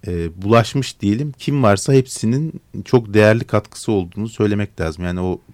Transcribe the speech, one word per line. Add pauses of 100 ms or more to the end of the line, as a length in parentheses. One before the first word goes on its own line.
e,
bulaşmış
diyelim.
Kim
varsa
hepsinin (240)
çok
değerli
katkısı
olduğunu
söylemek
lazım.
Yani
o (140)